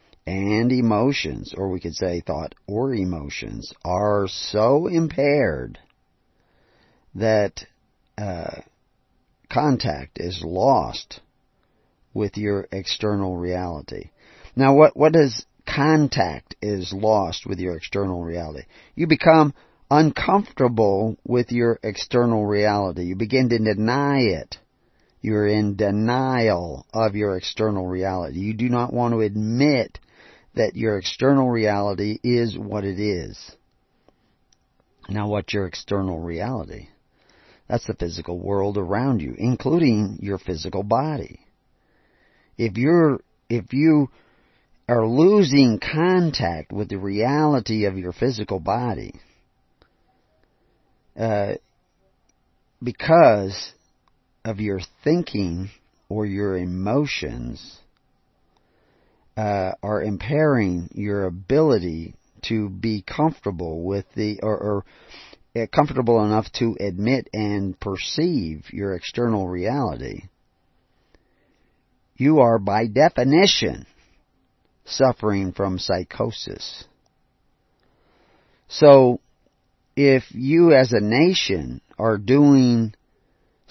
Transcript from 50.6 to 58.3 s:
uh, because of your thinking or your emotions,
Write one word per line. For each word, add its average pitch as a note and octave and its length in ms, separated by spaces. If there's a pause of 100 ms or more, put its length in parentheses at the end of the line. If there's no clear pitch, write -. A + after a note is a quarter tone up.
uh, G#2 420 (1300)
because A#2+ 920 (680)
of G#2+ 160
your G2+ 220 (240)
thinking G2+ 640 (400)
or G#2+ 160
your G2 320
emotions, F2+ 1200 (1600)